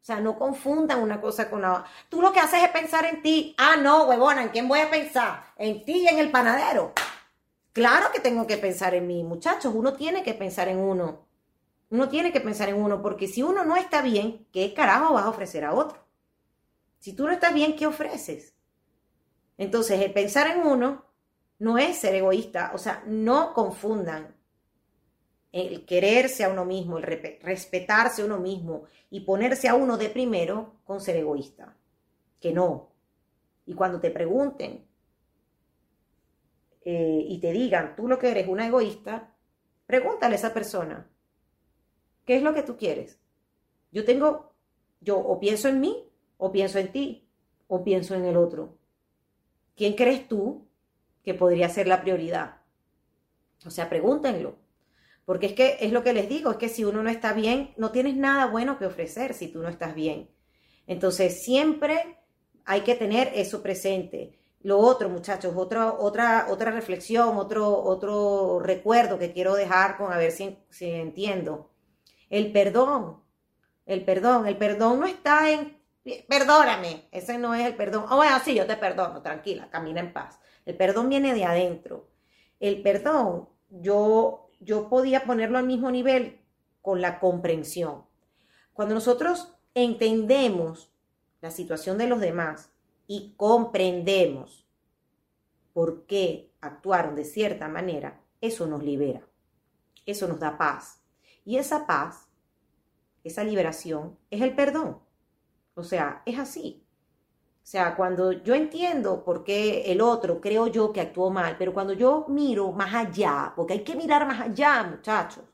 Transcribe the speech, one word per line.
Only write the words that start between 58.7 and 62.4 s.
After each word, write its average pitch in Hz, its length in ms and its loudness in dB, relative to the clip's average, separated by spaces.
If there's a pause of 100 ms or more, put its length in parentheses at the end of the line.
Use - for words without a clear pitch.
que 190 80 -4
ofrecer 185 480 -6
si 170 120 -12
tú 160 140 -12
no 170 80 -6
estás 165 240 -10
bien. 156 340 -6 (600)
Entonces, 180 560 0
siempre 302 760 0 (480)